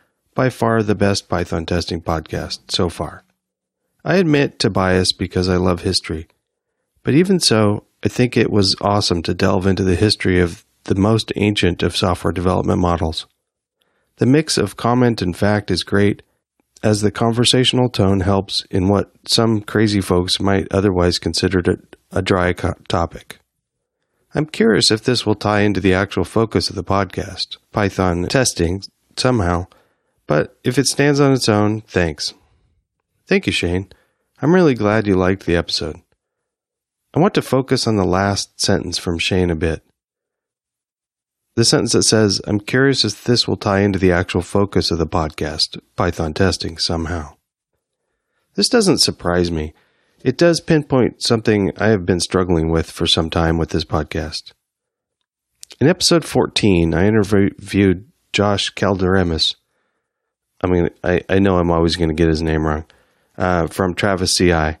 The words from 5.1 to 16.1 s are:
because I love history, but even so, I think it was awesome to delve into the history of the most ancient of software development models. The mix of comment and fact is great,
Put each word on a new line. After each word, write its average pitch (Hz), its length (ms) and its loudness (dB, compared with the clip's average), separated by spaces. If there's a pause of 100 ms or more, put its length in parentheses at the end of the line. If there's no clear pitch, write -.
because 92 380 -4
I 92 80 2
love 90 240 0
history, 85 480 -6 (760)
but 120 120 0
even 180 260 4
so, 107 480 2 (160)
I - 40 0
think 123 280 0
it 113 160 2
was 98 280 2
awesome 101 420 0
to 90 120 -4
delve 95 320 0
into 95 160 2
the 87 140 2
history 92 420 2
of 87 260 0 (200)
the - 100 -2
most 107 400 0
ancient 101 480 0
of 87 140 -2
software 92 360 0
development 92 480 0
models. 82 460 -2 (920)
The 113 80 0
mix 147 320 2
of - 180 -4
comment 120 460 0
and 90 140 -2
fact 104 360 0
is 87 100 -2
great, 101 400 0 (600)